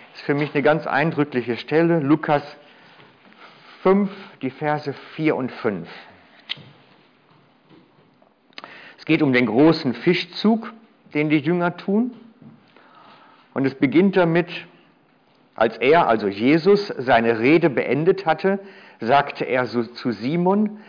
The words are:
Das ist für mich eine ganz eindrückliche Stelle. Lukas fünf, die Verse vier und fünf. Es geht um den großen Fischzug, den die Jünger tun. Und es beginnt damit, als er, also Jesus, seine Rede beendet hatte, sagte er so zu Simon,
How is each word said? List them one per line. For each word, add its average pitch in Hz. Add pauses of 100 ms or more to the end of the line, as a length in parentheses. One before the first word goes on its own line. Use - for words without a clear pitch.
(120)
Das -
ist -
für 151
mich 143
eine 143
ganz 156
eindrückliche 131
Stelle. 165
Lukas 147 (1300)
fünf, 196 (300)
die 131
Verse 147 (200)
vier 151
und 123
fünf. 95 (3000)
Es -
geht 156
um 135
den 123
großen 139
Fischzug, 208 (400)
den 151
die 156
Jünger 175
tun. 226 (1400)
Und 135
es 135
beginnt 170
damit, 170 (1080)
als 113
er, 151
also 104
Jesus, 160 (120)
seine 117
Rede 160
beendet 151
hatte, 190 (400)
sagte 139
er 127
so 117
zu 113
Simon, 175